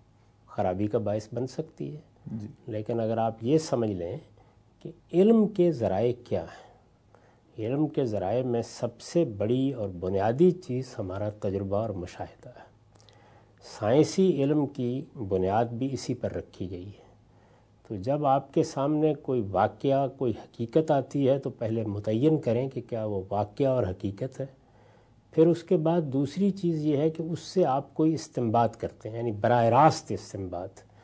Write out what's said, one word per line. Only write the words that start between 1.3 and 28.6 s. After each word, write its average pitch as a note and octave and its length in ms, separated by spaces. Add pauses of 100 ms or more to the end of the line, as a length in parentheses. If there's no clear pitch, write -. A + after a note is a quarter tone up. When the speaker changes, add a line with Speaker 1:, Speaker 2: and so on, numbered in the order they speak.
Speaker 1:
بن A#2+ 120
سکتی D3 480
ہے۔ D3 60 (260)
Speaker 2:
جی۔ G#2+ 200 (200)
Speaker 1:
لیکن A2+ 340
اگر A2 180
آپ A2+ 240
یہ C#3 160
سمجھ A#2+ 320
لیں F2+ 260 (600)
کہ - 120 (220)
علم G#3+ 340
کے F3 260
ذرائع A2+ 400 (120)
کیا F2 200
ہیں، - 200 (1040)
علم C#3+ 200
کے C#3+ 180
ذرائع G#2+ 380
میں A#2+ 200
سب - 380
سے - 240
بڑی B2 480
اور A2 160
بنیادی G2 600
چیز C3 480
ہمارا G2+ 300 (120)
تجربہ G2 360
اور A2 140
مشاہدہ F2 580
ہے۔ - 160 (1160)
سائنسی D3 640
علم D3 220
کی B2+ 380 (240)
بنیاد G2 360
بھی A#2+ 280
اسی B2 220
پر G2+ 180
رکھی F2+ 380
گئی F2+ 160
ہے۔ - 180 (840)
تو A2+ 80
جب C#3 300
آپ C#3 280
کے E3 80
سامنے D3+ 520
کوئی C3 360
واقعہ، C3+ 560 (120)
کوئی B2 140 (120)
حقیقت D#3+ 460
آتی C#3 380
ہے C#3 100
تو C3+ 120
پہلے A2+ 340
متعین A2 540
کریں B2+ 300
کہ C3 200
کیا A2 160
وہ G2+ 240
واقعہ G#2 380
اور B2+ 160
حقیقت G2+ 580
ہے۔ C3+ 60 (840)
پھر D#3+ 160
اس E3 180
کے F#3 120
بعد E3 240
دوسری C#3+ 500
چیز E3+ 360
یہ D3 100
ہے D#3 140
کہ D#3+ 120
اس D#3+ 180
سے - 240
آپ D#3+ 300
کوئی D#3+ 200
استنباط A#2 640